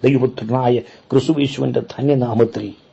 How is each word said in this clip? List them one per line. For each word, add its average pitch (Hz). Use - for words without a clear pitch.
ദൈവപുത്രനായ 123
ക്രിസ്തുയേശുവിന്റെ 135
ധന്യനാമത്തിൽ 117